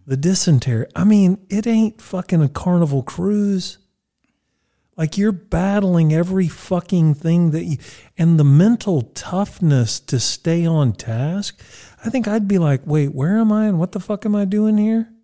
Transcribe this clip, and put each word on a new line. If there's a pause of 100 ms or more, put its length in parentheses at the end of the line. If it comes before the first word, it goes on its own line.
the
dysentery.
I
mean,
it
ain't
fucking
a
Carnival
cruise. (1160)
Like,
you're
battling
every
fucking
thing
that
you, (380)
and
the
mental (140)
toughness
to
stay
on
task. (460)
I
think
I'd
be
like,
"Wait,
where
am
I
and
what
the
fuck
am
I
doing
here?" (120)